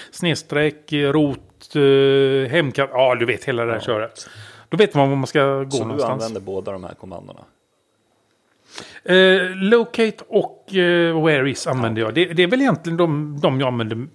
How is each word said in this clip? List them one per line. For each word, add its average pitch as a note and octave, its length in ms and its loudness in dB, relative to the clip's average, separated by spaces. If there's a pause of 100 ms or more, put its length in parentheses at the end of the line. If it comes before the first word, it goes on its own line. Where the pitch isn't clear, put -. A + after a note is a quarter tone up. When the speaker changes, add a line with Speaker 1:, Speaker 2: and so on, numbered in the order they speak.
(120)
Speaker 1:
snedstreck, D3+ 840 -4
eh, C#3+ 200 0
rot, - 640 -4
eh, C3+ 760 2
hemkant. C#3 420 0
Ja, B2+ 220 2
du A#2 100 -2
vet A#2 180 -2
hela A#2 220 -2
det A#2 60 -2
här A2 80 -4
Speaker 2:
Ja. - 60 -12
Speaker 1:
köret. A2+ 440 -6 (400)
Då E3 80 -4
vet G3+ 160 2
man C#3 160 4
var C#3 60 0
man C3+ 120 -2
ska D3 160 2 (200)
gå C3+ 80 -10
Speaker 2:
Så C#3 120 -2
Speaker 1:
någonstans. B2+ 360 -4
Speaker 2:
du A2+ 60 -4
använder G#2+ 160 -8
båda F#2+ 300 -8
de F#2 120 -12
här F2 100 -14
kommandona? F#2+ 460 -18 (1600)
Speaker 1:
Eh, F#3 520 4
locate A3 720 0
och, - 480 -4
eh, E3+ 500 2
where C#3 240 2
is B2 180 -6
använder A2+ 340 -2
Speaker 2:
Ja. A2 60 0
Speaker 1:
jag. A2+ 80 -6
Det, F3 100 2
det E3+ 180 0
är F3 40 2
väl B3+ 140 0
egentligen E3+ 360 -2
de, D3+ 440 -2
de C3+ 180 2
jag C3+ 80 0
använder, A#2 480 -4